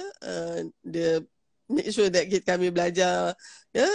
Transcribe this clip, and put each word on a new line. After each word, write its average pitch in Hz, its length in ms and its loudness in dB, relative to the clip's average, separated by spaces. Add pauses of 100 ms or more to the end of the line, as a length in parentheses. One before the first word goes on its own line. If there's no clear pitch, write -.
(260)
uh, 170 320 -6 (240)
dia 165 400 0 (480)
make 277 180 0
sure 208 220 2
that 175 160 2
kit-, 185 180 -2
kami 180 240 2
belajar, 180 680 0 (320)
ya, 247 260 2